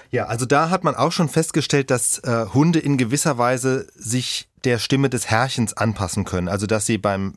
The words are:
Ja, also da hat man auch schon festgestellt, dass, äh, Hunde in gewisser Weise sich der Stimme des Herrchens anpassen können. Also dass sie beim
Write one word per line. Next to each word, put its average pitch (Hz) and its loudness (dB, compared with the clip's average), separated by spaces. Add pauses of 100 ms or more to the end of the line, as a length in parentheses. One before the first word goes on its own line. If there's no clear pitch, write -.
(120)
Ja, 113 -2
also 113 -2
da 143 2
hat 180 0
man 143 0
auch 147 0
schon 170 0
festgestellt, 147 0
dass, - 0
äh, 113 -2
Hunde 160 6
in 139 0
gewisser 127 0
Weise 123 0
sich 120 -4 (160)
der 123 2
Stimme 135 2
des 123 -4
Herrchens 120 0
anpassen 104 -2
können. 90 -2
Also 98 -2
dass 107 0
sie 113 0
beim 98 -2